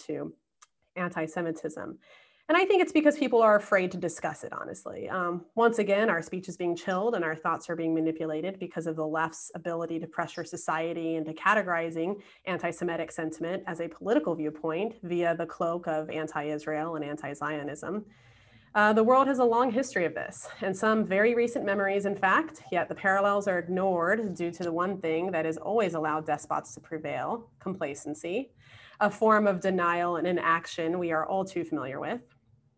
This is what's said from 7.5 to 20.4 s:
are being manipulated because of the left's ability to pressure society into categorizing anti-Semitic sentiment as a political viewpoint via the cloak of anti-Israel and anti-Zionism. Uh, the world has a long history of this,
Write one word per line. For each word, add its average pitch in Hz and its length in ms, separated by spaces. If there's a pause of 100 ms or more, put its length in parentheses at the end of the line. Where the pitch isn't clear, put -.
are 165 80
being 165 180
manipulated 160 640
because 175 280
of 160 100
the 156 100
left's 160 480
ability 170 440
to 160 80
pressure 170 360
society 165 720
into 160 160
categorizing 175 880 (260)
anti-Semitic 170 640
sentiment 165 580
as 170 120
a 170 80
political 190 480
viewpoint 160 640
via 170 320
the 165 120
cloak 170 420
of 156 220
anti-Israel 156 880
and 151 80
anti-Zionism. 147 1000 (720)
Uh, 208 160
the 220 120
world 262 240
has 262 120
a 247 60
long 240 260
history 220 320
of 156 100
this, - 360 (120)